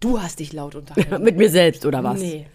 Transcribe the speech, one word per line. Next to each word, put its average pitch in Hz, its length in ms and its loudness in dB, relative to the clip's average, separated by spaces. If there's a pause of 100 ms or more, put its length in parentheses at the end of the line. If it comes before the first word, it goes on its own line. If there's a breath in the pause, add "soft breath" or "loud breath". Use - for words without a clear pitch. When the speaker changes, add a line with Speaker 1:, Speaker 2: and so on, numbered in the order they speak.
Speaker 1:
Du 233 200 0
hast 170 200 -10
dich 151 120 -12
laut 147 220 -12
unterhalten. 151 480 -2
Speaker 2:
<laughs> - 0 -
Mit 220 140 4
mir 202 140 4
selbst, 165 360 4
oder 139 160 -2
was? 127 180 -2
Speaker 1:
Nee, 156 340 -8